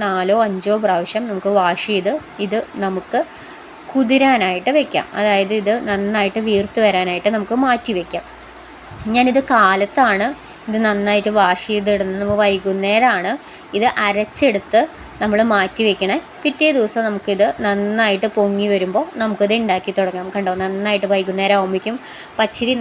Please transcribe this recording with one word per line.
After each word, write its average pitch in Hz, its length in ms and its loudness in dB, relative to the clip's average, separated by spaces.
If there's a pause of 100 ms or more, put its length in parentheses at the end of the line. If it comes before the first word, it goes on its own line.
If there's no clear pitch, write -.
നാലോ 190 400 0
അഞ്ചോ 202 380 0
പ്രാവശ്യം 190 480 0
നമുക്ക് 196 280 -2
വാഷ് 180 340 0
ചെയ്ത് 196 200 0 (320)
ഇത് 202 140 -2 (260)
നമുക്ക് 190 360 -2 (720)
കുതിരാനായിട്ട് 247 840 2
വെക്കാം. 208 280 -2 (120)
അതായത് 202 420 2
ഇത് 202 120 2 (180)
നന്നായിട്ട് 202 480 -2 (100)
വീർത്ത് 202 360 0
വരാനായിട്ട് 185 500 0
നമുക്ക് 214 220 -2 (100)
മാറ്റി 240 320 -2
വെക്കാം. 170 260 -8 (880)
ഞാനിത് 254 280 4 (100)
കാലത്താണ് 202 760 4 (420)
ഇത് 220 180 -2
നന്നായിട്ട് 208 520 0
വാഷ് 185 320 2
ചെയ്തിടുന്നത്. 196 500 -2
നമുക്ക് 202 220 0
വൈകുന്നേരമാണ് 196 880 0 (460)
ഇത് 214 100 2 (200)
അരച്ചെടുത്ത് 214 760 2 (400)
നമ്മൾ 208 180 2 (120)
മാറ്റി 196 360 0
വെക്കണേ. 196 280 0 (280)
പിറ്റേ 302 340 2
ദിവസം 226 300 0
നമുക്കിത് 202 380 0 (200)
നന്നായിട്ട് 202 640 0 (100)
പൊങ്ങി 202 340 0
വരുമ്പോൾ 185 340 0 (160)
നമുക്കിത് 208 400 0
ഉണ്ടാക്കി 190 360 -2
തുടങ്ങാം. 185 380 -2
കണ്ടോ, 190 180 -2 (100)
നന്നായിട്ട് 196 500 -2
വൈകുന്നേരം 196 440 2
ആകുമ്പോഴേക്കും 190 400 -2 (420)
പച്ചരി 226 420 0